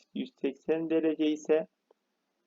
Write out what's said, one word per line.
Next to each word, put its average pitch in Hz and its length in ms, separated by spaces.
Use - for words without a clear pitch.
yüz 131 160
seksen 156 480
derece 156 360
ise 151 400